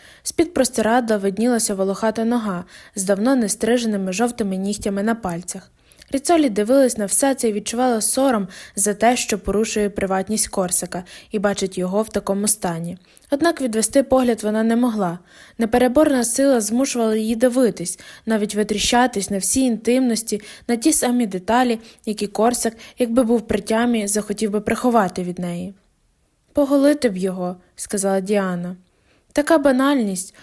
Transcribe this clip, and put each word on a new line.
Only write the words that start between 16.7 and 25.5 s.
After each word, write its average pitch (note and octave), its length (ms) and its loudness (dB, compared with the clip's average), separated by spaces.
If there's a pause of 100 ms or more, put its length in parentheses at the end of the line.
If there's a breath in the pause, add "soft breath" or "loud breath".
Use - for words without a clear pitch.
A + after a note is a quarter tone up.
її A3 200 0
дивитись, A#3 640 0 (280 loud breath)
навіть G#3 280 -2
витріщатись G#3+ 760 0
на G3 80 -2
всі C4 220 0
інтимності, A#3 840 0 (260 loud breath)
на A#3+ 80 0
ті D4+ 160 2
самі B3 340 2
деталі, A3+ 520 0 (280 loud breath)
які G#3 200 -4
Корсак, A3+ 480 0 (240 loud breath)
якби A#3+ 240 2
був A3+ 260 0
при G#3 120 0
тямі, A3 480 0
захотів G#3 420 -2
би G#3 100 -2
приховати A3 600 0
від F3 160 -8
неї. F3 360 -8 (800)